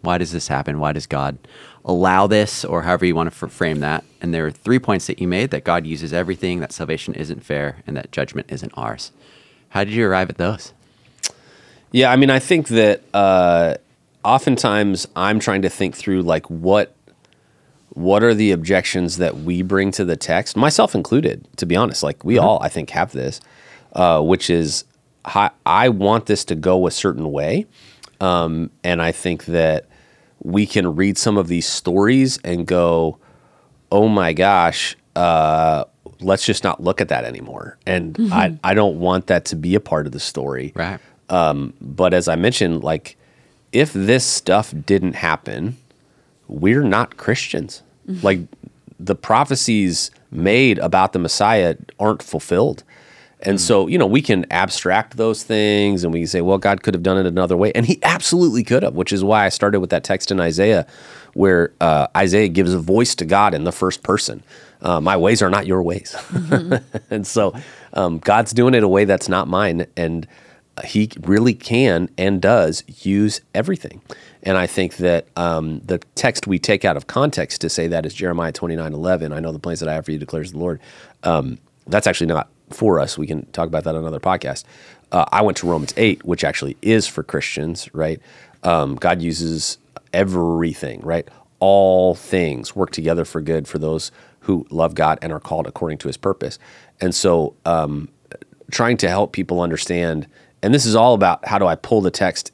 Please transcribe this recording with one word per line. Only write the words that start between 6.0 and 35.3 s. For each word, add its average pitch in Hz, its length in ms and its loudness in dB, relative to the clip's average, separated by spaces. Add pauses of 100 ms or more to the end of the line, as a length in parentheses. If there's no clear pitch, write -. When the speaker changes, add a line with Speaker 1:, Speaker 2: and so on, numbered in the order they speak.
Speaker 1:
everything, 87 480 -4
that - 120 -10
salvation - 420 -8
isn't 76 300 -10
fair, 71 320 -6 (100)
and 73 100 -8
that - 160 -12
judgment - 380 -6
isn't - 260 -12
ours. 57 360 -10 (580)
How 98 140 -2
did 104 80 -6
you 113 140 0
arrive 92 240 0
at - 80 -12
those? 90 340 -4 (1200)
Speaker 2:
Yeah, 123 180 4
I 127 60 6
mean, 135 140 6
I 131 80 4
think 156 300 0
that, 110 340 4 (120)
uh, 90 600 4 (500)
oftentimes 107 840 2 (100)
I'm 101 220 2
trying 98 240 0
to 95 80 0
think 87 260 -4
through, 92 260 -2
like, 82 240 0
what, 90 480 0 (960)
what 95 320 2
are 117 120 6
the 104 180 2
objections 87 680 0
that 87 200 -2
we 87 240 -4
bring 98 300 0
to 101 120 -4
the 85 120 -2
text, - 400 -4
myself 151 380 2
included, 113 520 -2 (100)
to 90 100 -6
be 85 100 2
honest. 110 260 0
Like, 73 220 -6
we 104 120 0
Speaker 1:
Mm-hmm. 82 80 6
Speaker 2:
all, 104 180 4
I 78 60 -4
think, 76 220 -6
have - 220 -4
this, 65 280 -8 (540)
uh, 82 280 4
which 87 260 2
is, 82 360 0 (420)
"Hi, - 240 0 (160)
I 110 220 4
want 107 380 2
this 104 200 0
to 87 80 -4
go 90 320 2
a 80 60 2
certain 78 400 -2
way." 82 340 -2 (540)
Um, 82 500 0 (140)
and 85 180 0
I 82 100 2
think 85 340 -6
that 80 400 0 (560)
we 101 240 0
can 90 280 0
read 95 240 0
some 107 180 0
of 87 120 0
these 87 180 -2
stories 123 800 0
and 87 220 -4
go, 85 520 0 (720)
"Oh 104 160 6
my 95 260 2
gosh, 90 640 2 (200)
uh, 80 680 2 (360)